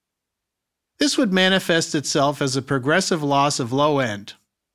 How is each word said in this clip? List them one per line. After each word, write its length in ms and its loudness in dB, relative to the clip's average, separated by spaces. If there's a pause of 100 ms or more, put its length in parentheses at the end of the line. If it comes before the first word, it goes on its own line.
(1000)
This 160 0
would 160 0
manifest 600 2
itself 480 0
as 140 -2
a 80 -2
progressive 580 0
loss 380 0
of 120 -6
low 280 2
end 340 -6 (420)